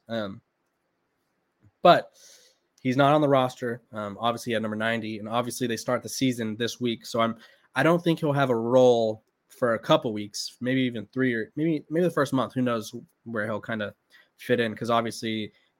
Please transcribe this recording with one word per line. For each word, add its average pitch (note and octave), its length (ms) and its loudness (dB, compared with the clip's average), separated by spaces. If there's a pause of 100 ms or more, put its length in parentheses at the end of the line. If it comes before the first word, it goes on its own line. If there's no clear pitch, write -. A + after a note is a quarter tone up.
Um, G#2+ 320 -8 (1400)
but D#3+ 300 6 (680)
he's B2+ 160 -2
not C#3 160 6
on D3+ 80 6
the D3 80 4
roster. B2+ 540 0 (100)
Um, G2+ 280 -8
obviously A#2 340 -2
at A2 80 -2
number G#2+ 140 -4
ninety, A2 420 -4
and G#2+ 100 -10
obviously A#2+ 380 -2
they A2+ 100 -4
start A#2+ 260 -4
the A2 60 -12
season A#2 480 -2
this A#2 240 -4
week. A#2+ 260 -4
So A#2 140 -2
I'm, A2+ 160 0 (380)
I C3 80 2
don't E3+ 200 4
think D#3+ 180 0
he'll D3 120 0
have C#3 180 2
a A#2 60 2
role A#2 680 4 (240)
for A#2 260 -2
a A2 40 0
couple D3+ 340 2
weeks, - 480 -10
maybe B2+ 200 0
even A#2+ 260 -4
three B2+ 280 -2
or A2 220 -6
maybe, D#3 340 -2
maybe E3+ 140 0
the E3+ 60 0
first D3 220 0
month. B2+ 220 0
Who C3 80 -2
knows A#2 320 -2 (300)
where A2+ 200 -6
he'll G#2+ 160 -4
kinda G#2+ 340 -6 (440)
fit A#2+ 220 0
in? A2 140 -2
'Cause A2+ 160 -4
obviously A2 600 -2 (280)